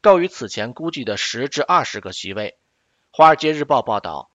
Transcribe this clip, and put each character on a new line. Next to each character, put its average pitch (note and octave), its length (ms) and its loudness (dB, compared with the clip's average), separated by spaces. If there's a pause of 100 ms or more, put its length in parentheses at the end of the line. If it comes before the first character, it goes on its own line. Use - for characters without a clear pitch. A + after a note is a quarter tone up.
高 G3 180 6
于 F3 80 0
此 A#2+ 220 -10
前 A2+ 240 -8
估 E3 180 -8
计 C3+ 140 -10
的 G2+ 120 -4
十 B2 320 -6
至 C#3+ 140 -4
二 F3 220 2
十 G#2+ 160 -10
个 F#2 120 -12
席 F#2+ 220 -12
位。 G#2 220 -8 (560)
《华 D#3+ 160 8
尔 D#3 80 6
街 D#3 160 -2
日 D3 120 -4
报》 C#3 160 2
报 G#2 200 -4
道 D#2 280 -12 (100)